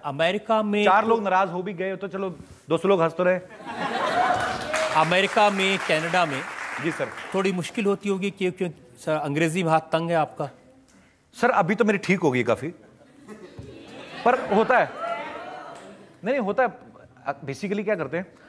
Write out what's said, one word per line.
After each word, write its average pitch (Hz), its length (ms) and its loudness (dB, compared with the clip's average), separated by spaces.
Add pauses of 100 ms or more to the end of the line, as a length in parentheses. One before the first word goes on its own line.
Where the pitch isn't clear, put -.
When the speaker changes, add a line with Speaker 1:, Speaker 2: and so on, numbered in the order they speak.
Speaker 1:
अमेरिका 190 580 0
में 208 220 2
Speaker 2:
चार 196 180 6
Speaker 1:
तो 220 60 0
Speaker 2:
लोग 226 140 2
नाराज 185 280 2
हो 180 120 -4
भी 202 100 -6
गए 190 220 -4
तो 196 120 -8
चलो, 190 220 -6 (400)
दो 165 80 2
सौ 190 100 0
लोग 190 140 6
हंस 165 120 2
तो 180 100 0
रहे। 180 160 4 (1600)
Speaker 1:
अमेरिका 190 540 4
में, 196 280 0
कनाडा 170 480 0
में 135 160 -4 (420)
Speaker 2:
जी 160 80 -2
सर। 139 160 -4 (260)
Speaker 1:
थोड़ी 196 180 0
मुश्किल 185 340 -4
होती 202 240 0
होगी, 190 220 -2
क्यों, 180 200 -2
क्यों 180 180 -4 (280)
सर, - 140 -4
अंग्रेजी 156 520 0
में 160 80 2
हाथ 160 80 6
तंग 165 300 -2
है 170 60 2
आपका? 147 340 -2 (920)
Speaker 2:
सर, 247 80 4
अभी 202 260 2
तो 220 100 2
मेरी 202 120 2
ठीक 190 220 2
हो 151 120 4
गई 123 120 2
काफी, 117 240 0 (1600)
पर 254 280 2
होता 226 240 4
है, 165 120 4 (1300)
नहीं, 240 120 0
नहीं, 277 40 0
होता 247 240 2
है। 233 60 4 (760)
basically 190 380 -4
क्या 202 120 0
करते 151 220 -4
हैं, 185 160 -8 (140)